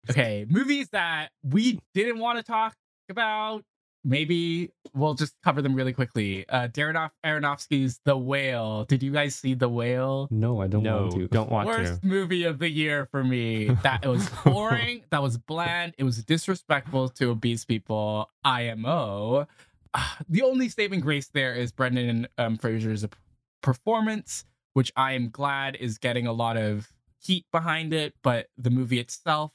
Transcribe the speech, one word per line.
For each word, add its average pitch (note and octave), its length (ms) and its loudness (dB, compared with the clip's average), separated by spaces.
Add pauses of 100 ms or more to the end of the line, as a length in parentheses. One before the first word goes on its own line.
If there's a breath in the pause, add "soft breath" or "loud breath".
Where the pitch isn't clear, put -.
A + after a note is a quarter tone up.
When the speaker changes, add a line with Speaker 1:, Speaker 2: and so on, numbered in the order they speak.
Speaker 1:
Okay, A2 400 0
movies C4+ 420 0
that E3 400 -2 (120)
we G3 380 2 (120)
didn't A3+ 280 0
wanna A#3 200 -2
talk A3 360 -2 (340)
about. G#3+ 540 -4 (400)
Maybe E3 680 0 (240)
we'll D3 200 0
just D3 280 -4
cover D3 200 2
them C3+ 120 0
really C3 180 -2
quickly. G#2 560 -2
Uh, B2 200 0
Darren D3+ 260 -2 (300)
Aron-, D3+ 180 0
Aronofsky's C#3+ 600 -2
The C#3+ 120 4
Whale. B2 680 -2
Did C3 180 2
you C3+ 80 -2
guys C#3+ 240 0
see C3 200 -2
The B2 140 2
Whale? B2+ 600 -2
Speaker 2:
No, A2+ 300 2
I F#2+ 80 0
don't G#2 160 2
Speaker 3:
No, A2 140 2 (100)
Speaker 2:
want F2+ 60 -4
to. F#2 120 0
Speaker 3:
don't A2 240 0
want G#2+ 160 0
Speaker 1:
Worst F2+ 360 -2
Speaker 3:
to. F#3+ 40 0
Speaker 1:
movie F#3 380 0
of D#3 160 -2
the E3+ 100 0
year D3 400 0
for C#3 140 0
me. A2+ 420 0 (160)
That, C3 220 2
it C#3 40 2
was A#2+ 280 0
Speaker 3:
<laughs> - 80 -10
Speaker 1:
boring. A3 680 4
That D3 120 2
was A#2+ 160 0
bland. E3+ 600 -2
It C3+ 60 0
was A2+ 200 0
disrespectful D3+ 840 0
to B2+ 220 0
obese A#2 340 0
people. G#2+ 680 -2 (140)
I B2 220 2
M A2+ 200 -6
O. B2+ 640 0 (440 soft breath)
Ah, - 260 -4 (100)
the F3+ 140 4
only C4 260 2
saving G3 320 -2
grace C#3+ 340 -2
there C3 180 0
is A#2+ 200 -4
Brendan, B2 560 0 (100)
um, A2+ 200 0
Fraser's A2 460 0
p-, G#2 40 -6 (520)
performance, A3 840 -2 (300)
which C3 200 2
I C3 200 2
am B2 160 -2
glad C#3 440 -4
is A2+ 240 -4
getting A#2+ 300 0
a A#2 40 -2
lot A#2 240 0
of G#2+ 360 -2 (280)
heat F#3 300 -2
behind D#3+ 420 -2
it, D#3 300 -2
but A#2+ 340 0
the B2 140 0
movie B2 300 2
itself D3+ 540 -2